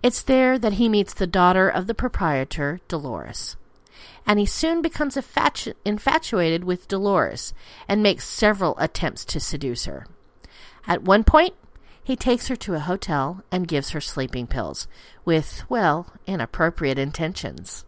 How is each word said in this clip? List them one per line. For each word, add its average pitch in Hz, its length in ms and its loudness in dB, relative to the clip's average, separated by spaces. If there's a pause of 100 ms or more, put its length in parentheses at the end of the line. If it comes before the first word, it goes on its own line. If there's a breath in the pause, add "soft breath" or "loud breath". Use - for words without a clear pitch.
It's 240 180 2
there 262 380 4
that 208 140 2
he 226 140 2
meets 208 280 2
the 196 100 0
daughter 185 420 4
of 185 200 0
the 220 80 -2
proprietor, 151 920 -2
Dolores, 123 680 -8 (720 loud breath)
and 208 100 2
he 202 80 2
soon 320 380 0
becomes 302 320 -2
infatu-, - 580 -2 (100)
infatuated 196 840 0
with 180 220 -4
Dolores 190 680 -2 (320 loud breath)
and 208 160 2
makes - 240 2
several 196 500 2
attempts - 480 -4
to - 140 -4
seduce 139 460 -4
her. - 200 -8 (840 loud breath)
At 175 140 0
one 202 220 6
point, 349 320 8 (480 soft breath)
he 262 120 -2
takes 247 320 0
her 254 100 -2
to 185 180 -4
a 151 40 -2
hotel 165 640 -2 (100)
and 180 160 -2
gives 143 220 -2
her 151 100 -4
sleeping 127 460 -6
pills 90 420 -4 (380 loud breath)
with, 160 420 0
well, 180 460 0 (140)
inappropriate 160 720 -2
intentions. 147 880 -6